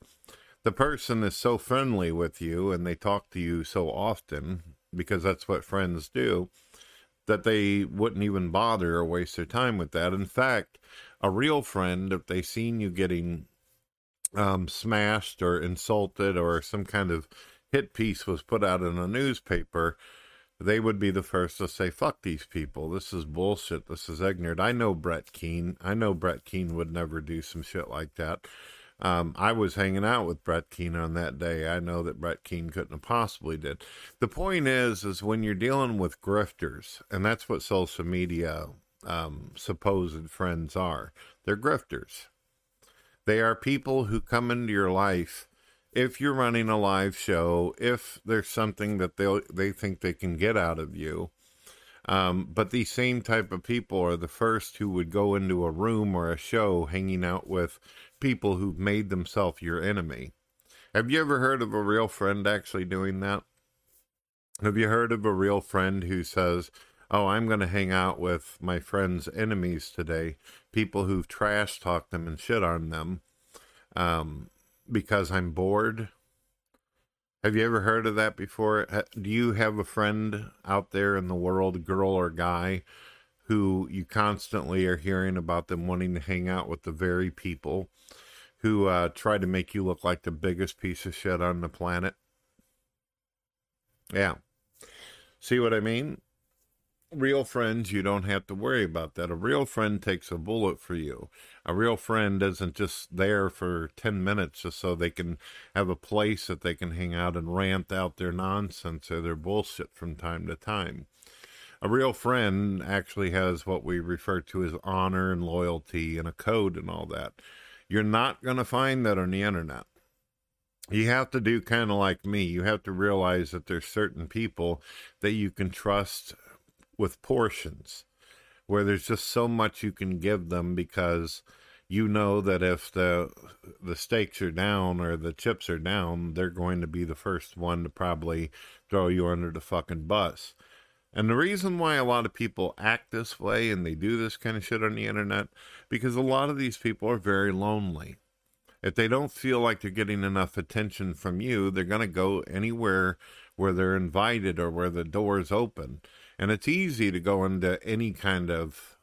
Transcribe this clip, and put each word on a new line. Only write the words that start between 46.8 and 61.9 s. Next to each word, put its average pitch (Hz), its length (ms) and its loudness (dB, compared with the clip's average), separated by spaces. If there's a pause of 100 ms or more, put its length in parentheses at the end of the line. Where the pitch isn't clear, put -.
show, 85 600 2
if 120 460 -2
there's 107 240 0
something 104 500 -2
that 90 180 0
they'll, 98 240 2 (120)
they 95 200 0
think 95 280 -6
they 90 120 0
can 85 240 -4
get 107 200 2
out 85 220 2
of 78 160 -8
you. 80 360 -6 (760)
Um, 92 460 2
but 95 180 0
these 120 200 0
same 123 300 0
type 113 320 0
of 90 100 -6
people 107 380 -2
are 87 160 4
the 82 120 -6
first 110 500 0
who 104 120 -2
would 87 200 0
go 101 240 4
into 92 300 2
a 85 60 0
room 104 440 2
or 85 160 0
a 82 80 -2
show 98 480 2
hanging 92 380 -2
out 90 240 -2
with 90 300 0 (420)
people 107 360 2
who've 90 220 -2
made 101 320 0
themselves 90 500 0
your 85 220 -2
enemy. 82 500 -4 (600)
Have 113 160 2
you 156 100 4
ever 143 180 2
heard 131 240 2
of 107 120 -2
a 104 80 2
real 107 260 4